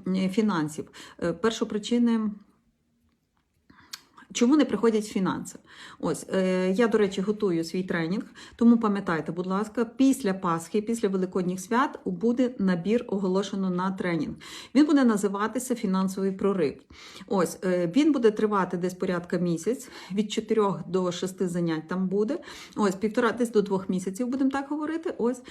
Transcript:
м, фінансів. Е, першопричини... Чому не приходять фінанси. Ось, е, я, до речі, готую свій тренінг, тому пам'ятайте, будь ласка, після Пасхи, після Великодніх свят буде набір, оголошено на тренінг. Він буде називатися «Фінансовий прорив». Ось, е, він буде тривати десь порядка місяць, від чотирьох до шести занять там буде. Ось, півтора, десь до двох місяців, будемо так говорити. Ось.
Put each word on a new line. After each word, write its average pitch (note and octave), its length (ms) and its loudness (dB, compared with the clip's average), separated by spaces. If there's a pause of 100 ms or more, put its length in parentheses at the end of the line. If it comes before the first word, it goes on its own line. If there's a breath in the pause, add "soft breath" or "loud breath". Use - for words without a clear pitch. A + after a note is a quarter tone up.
м, F#3 240 0
фінансів. F3 600 0 (320 loud breath)
Е, E3+ 100 0
першопричини... A3 1000 0 (2000 soft breath)
Чому B3 220 6
не C#4+ 80 6
приходять A3 400 2
фінанси. - 540 -2 (420 loud breath)
Ось, - 340 -4
е, F#3 360 2
я, A3+ 180 4
до G#3+ 100 2
речі, G3 220 2
готую F#3+ 440 0
свій F#3 180 -4
тренінг, F#3 420 -4 (320 loud breath)
тому A#3 220 8
пам'ятайте, G3 540 0
будь F3+ 140 -6
ласка, G#3 380 -2
після A#3+ 500 2
Пасхи, F3+ 480 -2
після A3+ 260 -2
Великодніх F#3 520 -2
свят C4 440 -2
буде A#3+ 540 0
набір, F#3+ 500 0
оголошено G3 600 -2
на F#3 200 -2
тренінг. F3 440 -2 (400 loud breath)
Він D4 120 8
буде C#4+ 180 4
називатися G#3+ 720 0
«Фінансовий F#3+ 580 0
прорив». F#3+ 420 0 (520 loud breath)
Ось, F#3 380 0
е, F3+ 320 2
він D4+ 160 6
буде A#3 180 6
тривати G#3 460 0
десь F3+ 180 -4
порядка F3+ 420 -2
місяць, F3 520 -2 (240 loud breath)
від G#3 200 -2
чотирьох G#3 560 0
до F3+ 240 0
шести F#3 360 -4
занять E3 400 -2
там F#3 200 -2
буде. G#3+ 300 0 (380 loud breath)
Ось, G#3 180 2
півтора, G#3+ 380 0
десь A#3 180 -2
до G#3+ 120 4
двох F#3+ 260 -2
місяців, F#3+ 400 -4
будемо C4+ 220 0
так C#4 180 -4
говорити. D#4+ 500 -6
Ось. A#3+ 320 -2